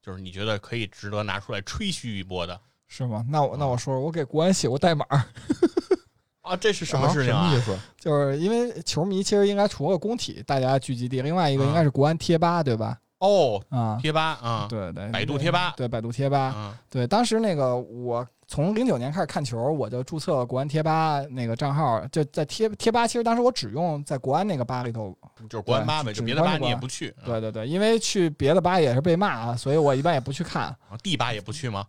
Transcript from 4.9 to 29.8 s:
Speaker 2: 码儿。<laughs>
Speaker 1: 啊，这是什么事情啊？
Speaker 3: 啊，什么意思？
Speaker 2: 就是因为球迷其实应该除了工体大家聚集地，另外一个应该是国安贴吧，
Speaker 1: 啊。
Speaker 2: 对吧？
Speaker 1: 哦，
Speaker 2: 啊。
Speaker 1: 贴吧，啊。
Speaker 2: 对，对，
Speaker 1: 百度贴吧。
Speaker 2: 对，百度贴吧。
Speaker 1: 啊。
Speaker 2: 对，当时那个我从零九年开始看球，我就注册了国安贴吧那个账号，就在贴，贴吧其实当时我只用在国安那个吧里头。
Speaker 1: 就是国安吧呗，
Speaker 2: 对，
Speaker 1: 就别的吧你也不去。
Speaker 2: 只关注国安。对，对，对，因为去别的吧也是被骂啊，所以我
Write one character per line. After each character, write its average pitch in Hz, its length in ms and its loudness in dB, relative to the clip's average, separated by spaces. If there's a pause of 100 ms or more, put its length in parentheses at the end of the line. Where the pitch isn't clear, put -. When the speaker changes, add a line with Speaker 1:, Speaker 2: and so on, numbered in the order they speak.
Speaker 2:
码 143 140 -2
儿。 123 120 4 (640)
<laughs> - 600 -4
Speaker 1:
啊， 185 140 -4
这 208 160 2
是 - 120 -2
什 - 120 -2
么 139 120 4
事 143 160 4
情 120 100 4
啊？ 104 60 4
Speaker 3:
啊， 92 100 4
什 139 60 6
么 - 20 6
意 - 20 4
思？ 110 160 0 (220)
Speaker 2:
就 160 140 -2
是 143 260 2
因 170 100 0
为 233 340 0
球 151 220 -2
迷 196 160 -2
其 202 100 -2
实 202 180 6
应 202 80 0
该 202 100 4
除 156 240 -2
了 190 80 2
工 214 180 -2
体 - 300 -8
大 139 140 0
家 131 180 4
聚 135 160 -4
集 123 140 -4
地， 127 140 -2
另 147 120 -2
外 170 160 2
一 135 60 2
个 135 80 2
应 143 100 2
该 170 80 6
是 147 80 6
国 135 160 4
安 165 100 2
贴 160 220 2
吧， 170 200 4
Speaker 1:
啊。 165 40 2
Speaker 2:
对 127 140 2
吧？ 110 200 -4 (220)
Speaker 1:
哦， 165 500 4
Speaker 2:
啊。 113 320 0
Speaker 1:
贴 151 120 0
吧， 156 280 0
啊。 113 300 -2
Speaker 2:
对， 98 220 -6
对， 101 160 -8
Speaker 1:
百 107 160 -2
度 143 120 -4
贴 147 140 0
吧。 175 260 0
Speaker 2:
对， 127 120 -4
百 117 120 -4
度 117 120 -6
贴 135 180 -2
吧。 139 80 2
Speaker 1:
啊。 113 400 -4 (100)
Speaker 2:
对， 127 160 -2
当 202 200 2
时 220 160 0
那 208 160 0
个 131 200 2
我 123 480 -4 (220)
从 160 300 0
零 247 100 2
九 196 100 2
年 123 140 -4
开 156 80 -4
始 175 80 -2
看 151 180 -4
球， 120 280 -2
我 127 180 -2
就 123 140 -4
注 160 160 -8
册 156 160 0
了 123 100 0
国 120 100 -4
安 139 120 -2
贴 151 120 0
吧 156 400 2 (100)
那 123 180 -4
个 113 80 -2
账 143 180 -2
号， 131 260 2 (120)
就 156 140 2
在 156 180 -2
贴， 220 240 -2
贴 214 240 0
吧 233 160 4
其 - 60 -4
实 240 100 0
当 226 100 2
时 240 80 0
我 240 80 6
只 135 200 -6
用 147 340 -2
在 143 120 -4
国 131 160 -2
安 175 140 2
那 190 100 -2
个 123 80 0
吧 123 200 -4
里 120 80 -6
头。 107 200 -8 (380)
Speaker 1:
就 113 80 -8
是 104 40 -6
国 120 120 2
安 110 100 2
吧 151 180 0
呗， 117 100 -4
Speaker 2:
对， - 20 -6
Speaker 1:
就 120 80 -6
别 117 120 -2
的 156 80 2
吧 165 140 4
你 139 100 -2
也 120 100 2
不 123 100 -8
去。 - 220 -8
Speaker 2:
只 - 40 -12
关 - 120 -20
注 - 20 -8
国 120 80 -4
安。 110 80 -2
对， 110 100 -6
对， 110 120 -6
对， 120 40 -6
因 165 120 -2
为 226 180 4
去 185 320 0
别 143 240 2
的 185 60 6
吧 175 200 4
也 131 140 4
是 127 60 4
被 170 160 4
骂 196 120 2
啊， 120 280 -2
所 135 160 -2
以 151 40 4
我 143 180 6